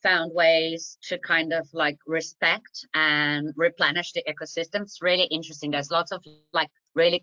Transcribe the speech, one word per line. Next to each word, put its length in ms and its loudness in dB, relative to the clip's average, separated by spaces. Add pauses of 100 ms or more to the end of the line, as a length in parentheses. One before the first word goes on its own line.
found 320 2
ways 720 2
to 160 -6
kind 320 0
of, 220 -2
like, 240 0 (100)
respect 840 -4
and 600 2
replenish 580 0
the 140 -4
ecosystem. 540 -6
It's 200 -14
really 240 2
interesting. 460 -6
There's 200 -4
lots 200 0
of, 120 -10 (300)
like, 160 0 (240)
really 300 4